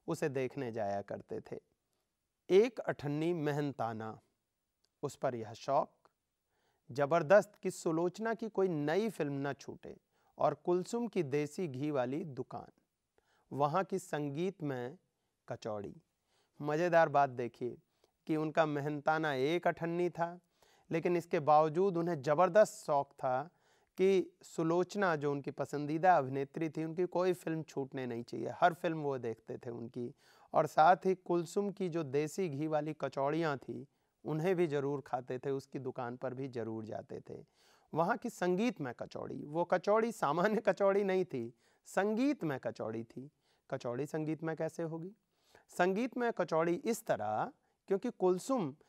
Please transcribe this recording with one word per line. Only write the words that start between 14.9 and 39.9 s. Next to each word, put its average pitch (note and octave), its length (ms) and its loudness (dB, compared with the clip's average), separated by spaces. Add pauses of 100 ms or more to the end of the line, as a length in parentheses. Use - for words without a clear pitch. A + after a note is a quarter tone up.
कचौड़ी। G#2+ 480 -8 (640)
मज़ेदार E3 460 4
बात C#3+ 220 4
देखिए A#2+ 460 -6 (500)
कि D#3+ 100 0
उनका D#3 300 2
मेहनताना D3+ 640 0
एक D3 340 0
अठन्नी E3+ 440 -2
था, E3+ 300 -6 (500)
लेकिन E3 260 2
इसके E3+ 240 0
बावजूद D#3+ 560 4
उन्हें E3+ 260 0
ज़बरदस्त E3+ 640 4
शौक C#3+ 260 0
था C3+ 380 -2 (460)
कि F#3 460 2
सुलोचना F3 760 0
जो C#3+ 160 0
उनकी C#3+ 180 -4
पसंदीदा D3+ 680 2
अभिनेत्री C#3 500 -2
थी, D#3 160 -6
उनकी D#3+ 220 -2
कोई F3+ 260 0
फिल्म D#3+ 300 -4
छूटने C3+ 440 -6
नहीं A#2+ 160 -6
चाहिए, B2+ 260 -6
हर E3 260 4
फिल्म E3 240 -4
वो C#3 200 -2
देखते A#2 400 -8
थे A#2+ 120 -10
उनकी। A#2+ 440 -8 (380)
और D#3 140 4
साथ E3 300 6
ही F#3+ 180 2
कुलसुम F3+ 560 -2
की F#3 180 -4
जो E3 140 -2
देसी D3+ 460 -2
घी C#3+ 180 -4
वाली D3+ 340 -2
कचौड़ियाँ C#3+ 580 0
थी, A#2+ 280 -12 (380)
उन्हें D#3+ 320 0
भी F3 100 2
ज़रूर C#3+ 340 -2
खाते B2+ 380 -6
थे, C#3 120 -4
उसकी C#3 280 -6
दुकान B2+ 380 -6
पर B2+ 180 -6
भी C3+ 140 -8
ज़रूर A2+ 360 -6
जाते - 360 -10 (100)
थे। - 140 -14 (500)
वहाँ E3+ 220 2
की A#3+ 140 -6
संगीतमय F3+ 680 0
कचौड़ी, - 480 -10
वो D#3 180 -2
कचौड़ी G#3 480 2